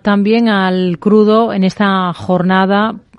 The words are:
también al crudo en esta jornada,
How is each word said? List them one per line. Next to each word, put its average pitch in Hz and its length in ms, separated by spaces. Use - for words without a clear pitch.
también 214 460
al 185 500
crudo 214 540
en 196 100
esta 190 480
jornada, 190 840